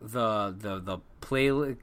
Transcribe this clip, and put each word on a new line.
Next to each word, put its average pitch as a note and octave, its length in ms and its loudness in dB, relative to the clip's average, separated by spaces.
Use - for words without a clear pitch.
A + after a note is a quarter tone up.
the, G#2+ 560 0
the, G2+ 220 -4
the F#2 200 -4
play-, C3+ 600 2